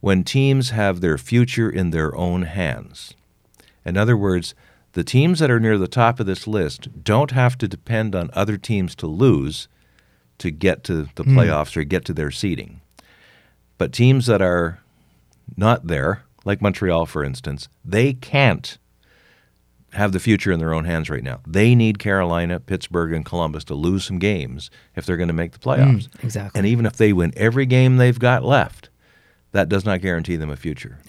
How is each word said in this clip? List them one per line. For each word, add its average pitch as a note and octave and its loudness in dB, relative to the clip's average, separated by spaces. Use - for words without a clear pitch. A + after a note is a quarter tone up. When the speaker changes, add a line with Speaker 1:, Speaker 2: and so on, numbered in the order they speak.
Speaker 1:
when F#2+ 2
teams C3+ 2
have G2+ -2
their E2 0
future A#2 0
in F2+ -2
their D#2 -2
own F2+ -2
hands. D#2+ -8
In F2 -4
other A2 4
words, F#2 0
the E2+ -2
teams D#3 2
that D3+ 4
are A2+ 4
near A2 2
the F#2 -2
top A#2 2
of G2+ -4
this F#2+ -4
list - -6
don't C3 2
have B2 2
to G#2 -2
depend A2 -4
on E2+ -4
other G2+ 0
teams F#2+ -2
to - -8
lose D#2 2
to F2 -6
get D#2+ 0
to D#2 -4
the - -8
Speaker 2:
Hmm. C3+ 6
Speaker 1:
playoffs D#2 0
or D#2 -2
get E2+ -4
to F2+ -6
their D2 -4
seeding. - -6
But C2+ -2
teams B2 4
that G#2 2
are F2 0
not G#2+ 2
there, E2 -2
like G2 -2
Montreal, F2+ 0
for D#2 -6
instance, C#2 -8
they A#2 0
can't - 0
have G#2 0
the F2+ 0
future G2+ 2
in E2 0
their D#2+ -2
own D#2+ -2
hands E2 -4
right B1+ -6
now. B1+ -10
They G#2 4
need A2 4
Carolina, F2 0
Pittsburgh, F2 -4
and D#2+ -4
Columbus D#2 -4
to D2+ -10
lose F2 0
some F#2 -6
games D#2 -4
if E2+ -8
they're F2+ -2
gonna E2+ -2
make E2 -4
the - -20
playoffs. C3 2
Speaker 2:
Mm, - -16
exactly. G#2+ -8
Speaker 1:
And G2 2
even A#2 2
if - -4
they G#2+ 4
win E2+ 2
every A#2 0
game B2+ 4
they've B2 4
got B2 2
left, - -2
that F#2+ 2
does G2 0
not F#2+ 0
guarantee E2+ -2
them D#2 -6
a C#2+ -8
future - -10